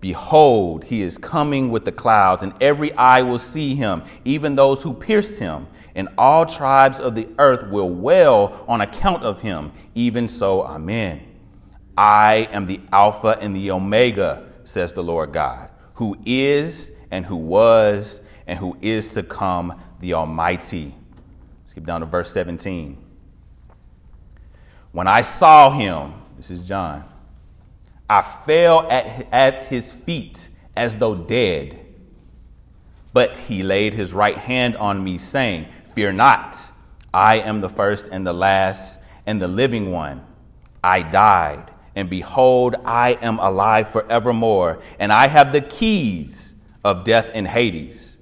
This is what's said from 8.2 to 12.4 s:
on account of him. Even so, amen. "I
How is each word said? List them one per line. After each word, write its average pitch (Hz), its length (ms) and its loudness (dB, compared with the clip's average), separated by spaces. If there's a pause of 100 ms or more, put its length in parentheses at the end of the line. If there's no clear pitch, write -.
on 113 120 -2
account 170 440 -4
of 101 160 -6
him. 80 320 -8 (220)
Even 117 340 -2
so, 98 360 -2
amen. 80 580 -8 (760)
"I 107 540 4